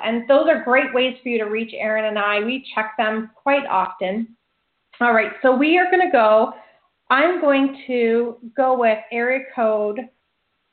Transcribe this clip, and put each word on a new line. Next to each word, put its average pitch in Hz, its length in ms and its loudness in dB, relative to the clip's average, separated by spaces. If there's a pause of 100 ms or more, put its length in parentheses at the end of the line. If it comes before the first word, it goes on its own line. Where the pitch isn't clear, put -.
And 233 260 -4
those 302 200 4
are 302 160 2
great 262 280 2
ways 254 300 0
for 262 60 -8
you 240 100 -2
to 214 60 -2
reach 220 300 -6
Erin 214 320 -4
and 214 120 -4
I. 208 220 0
We 254 240 -6 (100)
check 220 240 -4
them 220 360 -4
quite 277 320 -2
often. 190 720 -4 (640)
All 240 120 2
right, 220 200 0 (100)
so 262 120 4
we 302 240 2
are 359 120 2
gonna 370 200 2
go. 220 440 4 (560)
I'm 339 300 2
going 277 460 0
to 233 520 0 (180)
go 262 220 2
with 226 200 2 (140)
area 247 320 -4 (100)
code 214 460 -2 (720)